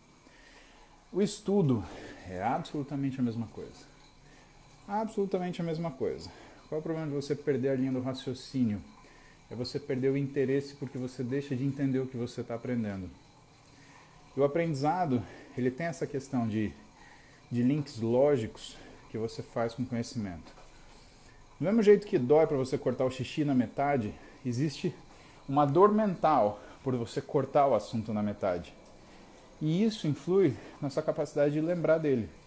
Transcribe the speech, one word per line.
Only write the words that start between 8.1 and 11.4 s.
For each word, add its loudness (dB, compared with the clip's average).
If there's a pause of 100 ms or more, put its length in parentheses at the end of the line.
É -10
você -6
perder 0
o 2
interesse 0
porque -8
você -6
deixa -2